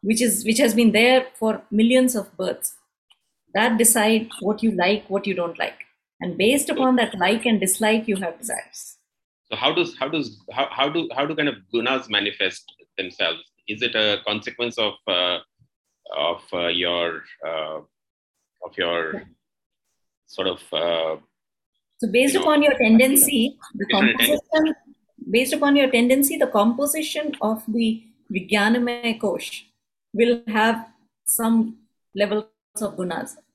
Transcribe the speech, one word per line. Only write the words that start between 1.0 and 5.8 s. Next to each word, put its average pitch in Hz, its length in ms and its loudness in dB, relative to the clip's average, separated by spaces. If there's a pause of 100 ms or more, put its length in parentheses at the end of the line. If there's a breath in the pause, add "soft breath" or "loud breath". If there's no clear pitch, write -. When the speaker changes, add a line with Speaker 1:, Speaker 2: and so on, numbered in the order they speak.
Speaker 1:
for 220 320 -2
millions 247 460 4
of 196 220 -6
births, - 380 -6 (760)
that 226 240 2
decide 220 520 4 (100)
what 208 240 -4
you 226 80 2
like, 190 380 0
what 196 180 -2
you 196 80 -2
don't 170 240 -6
like, - 200 -6 (420)